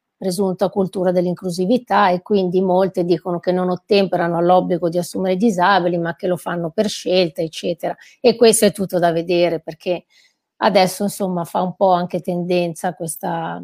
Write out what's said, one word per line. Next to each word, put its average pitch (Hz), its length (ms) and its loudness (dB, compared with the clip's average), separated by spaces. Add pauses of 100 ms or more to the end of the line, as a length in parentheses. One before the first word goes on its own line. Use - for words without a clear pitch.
(160)
presunta 190 540 -2
cultura 190 420 -2
dell'inclusività, 185 1000 0
e 180 120 0
quindi 185 400 0
molte 185 440 0
dicono 175 340 -2
che 180 120 -4
non 180 200 0
ottemperano 180 680 0
all'obbligo 180 500 2
di 170 120 -2
assumere 185 340 -2
i 185 40 -2
disabili, 180 600 2
ma 170 180 -4
che - 120 -6
lo 180 100 0
fanno 170 320 -6
per 202 200 -2
scelta, 180 520 -2
eccetera. 165 560 -6 (220)
E 226 160 4
questo 226 300 4
è 202 60 4
tutto 185 280 -2
da 170 120 4
vedere, 170 500 0
perché 170 440 -8 (580)
adesso, 185 380 2
insomma, 185 420 -4
fa 185 180 -4
un 180 140 -4
po' 196 140 2
anche 180 320 0
tendenza 175 720 -4
questa, 170 720 -8